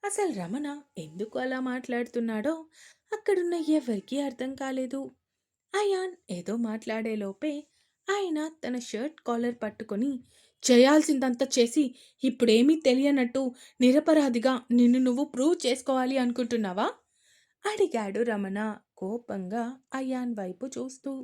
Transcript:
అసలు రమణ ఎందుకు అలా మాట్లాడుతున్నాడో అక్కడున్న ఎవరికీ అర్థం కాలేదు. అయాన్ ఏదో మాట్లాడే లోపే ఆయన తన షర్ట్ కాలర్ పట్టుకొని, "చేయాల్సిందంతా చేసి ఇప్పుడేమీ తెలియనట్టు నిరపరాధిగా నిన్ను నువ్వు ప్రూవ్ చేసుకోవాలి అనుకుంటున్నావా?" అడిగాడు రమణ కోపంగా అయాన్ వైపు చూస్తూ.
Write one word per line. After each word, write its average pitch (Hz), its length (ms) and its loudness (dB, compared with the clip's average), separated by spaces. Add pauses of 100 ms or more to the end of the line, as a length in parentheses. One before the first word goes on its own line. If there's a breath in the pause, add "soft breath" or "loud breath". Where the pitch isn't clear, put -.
అసలు 403 280 -2
రమణ 208 340 -6 (320)
ఎందుకు 175 400 -10
అలా 262 220 -4
మాట్లాడుతున్నాడో 240 920 -4 (600 soft breath)
అక్కడున్న 359 420 0 (160)
ఎవరికీ 247 500 -2
అర్థం 262 340 -6
కాలేదు. 262 460 -6 (760)
అయాన్ 381 380 0 (180)
ఏదో 180 260 -6
మాట్లాడే 220 600 -4
లోపే 208 360 -4 (560)
ఆయన 381 300 -2 (180)
తన 247 220 -6
షర్ట్ 240 420 -8
కాలర్ 240 340 -4
పట్టుకొని, 220 560 -6 (520 soft breath)
"చేయాల్సిందంతా 262 840 6
చేసి 262 380 2 (380 loud breath)
ఇప్పుడేమీ 247 540 4
తెలియనట్టు 269 680 2 (380 loud breath)
నిరపరాధిగా 262 760 4 (160)
నిన్ను 240 280 6
నువ్వు 254 260 2
ప్రూవ్ 294 360 2
చేసుకోవాలి 262 580 0
అనుకుంటున్నావా?" 240 680 -2 (760)
అడిగాడు 233 580 -2
రమణ 202 360 -2 (380)
కోపంగా 202 680 -6 (300)
అయాన్ 254 400 -4
వైపు 196 320 -8
చూస్తూ. 262 460 -10 (120)